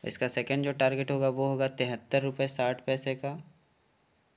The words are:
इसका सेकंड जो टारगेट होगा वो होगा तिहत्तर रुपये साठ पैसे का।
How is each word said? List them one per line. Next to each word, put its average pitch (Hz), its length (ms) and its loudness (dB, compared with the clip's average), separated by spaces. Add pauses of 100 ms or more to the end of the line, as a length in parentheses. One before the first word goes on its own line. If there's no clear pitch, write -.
इसका 127 220 -2
सेकंड 135 360 0
जो 143 80 0
टारगेट 135 400 2
होगा 135 180 4
वो 131 180 2
होगा 135 200 2
तिहत्तर 131 540 0
रुपये 135 260 0
साठ 127 380 -2
पैसे 135 300 0
का। 143 280 -8 (920)